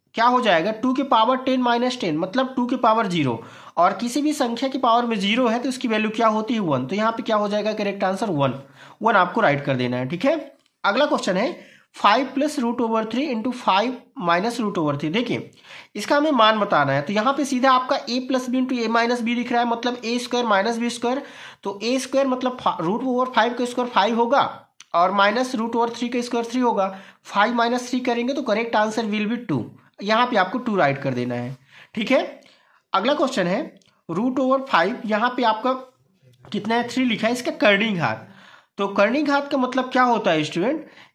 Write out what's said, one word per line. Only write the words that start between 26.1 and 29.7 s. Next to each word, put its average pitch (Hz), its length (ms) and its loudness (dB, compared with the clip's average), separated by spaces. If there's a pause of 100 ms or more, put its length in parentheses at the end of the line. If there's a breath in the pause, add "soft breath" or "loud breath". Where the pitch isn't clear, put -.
का 247 80 0
स्क्वायर 233 240 -4
थ्री 233 160 -2
होगा। 202 260 2 (360 loud breath)
फ़ाइव 214 320 0
माइनस 240 340 0
थ्री 254 120 -2
करेंगे 240 320 -2
तो 285 100 -2
करेक्ट 220 320 -2
आंसर 214 320 0
will 208 220 -2
be 240 80 -2 (100)
टू। 123 180 -2 (380 soft breath)